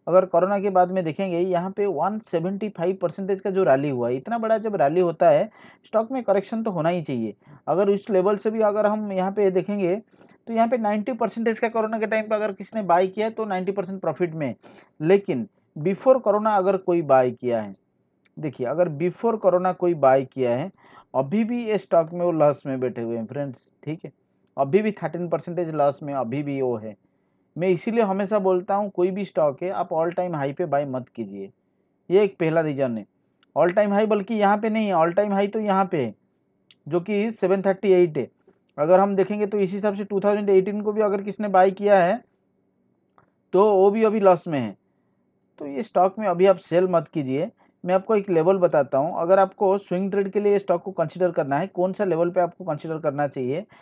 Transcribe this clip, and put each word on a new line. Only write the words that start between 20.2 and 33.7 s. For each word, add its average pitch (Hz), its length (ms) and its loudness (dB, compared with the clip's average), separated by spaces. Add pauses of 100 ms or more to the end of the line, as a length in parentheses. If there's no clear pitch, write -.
किया 127 260 -4
है, 143 200 -4 (440)
अभी 139 300 -2
भी 240 200 -6
ये 214 140 0
स्टॉक 170 340 0
में 175 120 -4
वो 175 80 0
लॉस 147 340 2
में 135 140 -6
बैठे 120 220 -4
हुए 117 140 -6
हैं 113 100 -8
फ्रेंड्स, 139 440 -10 (140)
ठीक 156 200 -10
है, 156 80 -16 (440)
अभी 139 260 2
भी 214 120 -2
थर्टीन 175 340 -8
परसेंटेज 165 440 -4
लॉस 143 300 0
में 143 120 -8
अभी 131 280 -4
भी 139 200 -4
वो 123 140 0
है। 107 200 -12 (600)
मैं 170 120 -2
इसीलिए 214 360 0
हमेशा 196 340 0
बोलता 185 360 0
हूँ, 202 160 -4
कोई 180 200 0
भी 190 140 -6
स्टॉक 156 380 -2
है, 180 100 -6
आप 180 180 -4
all 165 240 -2
time 180 200 -4
high 143 180 -4
पे 180 140 -4
बाय 143 200 -2
मत 127 220 -8
कीजिए, 98 420 -12 (600)
ये 190 140 4
एक 196 140 -4
पहला 165 240 0
रीज़न 135 360 -2
है। 101 80 -12 (500)
all 175 200 2